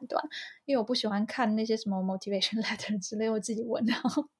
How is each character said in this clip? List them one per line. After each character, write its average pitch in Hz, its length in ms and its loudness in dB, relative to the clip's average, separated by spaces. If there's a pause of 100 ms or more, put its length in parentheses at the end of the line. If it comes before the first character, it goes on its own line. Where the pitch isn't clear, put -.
断。 - 160 0 (420)
因 277 80 0
为 262 60 6
我 220 40 2
不 240 120 0
喜 240 100 0
欢 208 200 2
看 220 320 2
那 220 80 2
些 220 100 2
什 220 140 -2
么 190 120 0
motivation 190 600 0
<laughs> - 20 -
letter 214 360 -2
之 214 180 -6
类， 220 120 2
我 220 80 2
自 220 160 -4
己 214 100 -2
问， 226 220 0
然 233 140 2
后 262 240 0 (160)